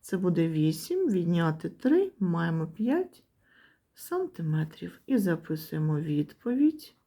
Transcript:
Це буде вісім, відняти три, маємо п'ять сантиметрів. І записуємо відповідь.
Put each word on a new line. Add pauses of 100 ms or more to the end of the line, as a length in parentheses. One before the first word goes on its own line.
Це
буде
вісім,
відняти
три,
маємо
п'ять (680)
сантиметрів.
І
записуємо
відповідь. (120)